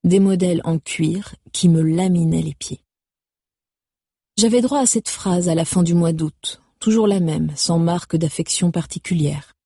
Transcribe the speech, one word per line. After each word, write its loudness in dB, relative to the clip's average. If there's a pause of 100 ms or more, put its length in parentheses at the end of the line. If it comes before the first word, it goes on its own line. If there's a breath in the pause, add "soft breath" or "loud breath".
Des 4
modèles 2
en 0
cuir -4 (160)
qui 2
me 4
laminaient 0
les -6
pieds. -14 (1600)
J'avais 2
droit 0
à 2
cette -2
phrase -2
à 2
la 0
fin 2
du 0
mois 2
d'août, -8 (200)
toujours 2
la 2
même, -2
sans 0
marque -2
d'affection -2
particulière. -4 (120)